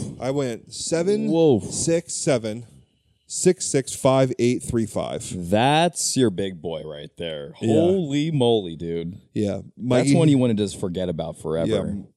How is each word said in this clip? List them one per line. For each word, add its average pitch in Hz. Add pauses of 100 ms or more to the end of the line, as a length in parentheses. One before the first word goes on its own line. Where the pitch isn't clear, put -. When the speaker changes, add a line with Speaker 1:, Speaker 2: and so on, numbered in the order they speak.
(200)
Speaker 1:
I 127
went 131
seven, 202
Speaker 2:
Whoa. 160
Speaker 1:
six, -
seven, 117 (640)
six, -
six, -
five, 135
eight, 120
three, 113
five. 73 (240)
Speaker 2:
That's 147
your 123
big 92
boy 82
right 73
there. 78
Speaker 1:
Yeah. 113
Speaker 2:
Holy 160
moly, 113
dude. 85 (160)
Speaker 1:
Yeah. 101
Speaker 2:
That's 98 (120)
Speaker 1:
Mikey, 127
Speaker 2:
one 160
you 139
wanna 120
just 101
forget 92
about 80
forever. 82
Speaker 1:
yeah, -
M-, 98 (100)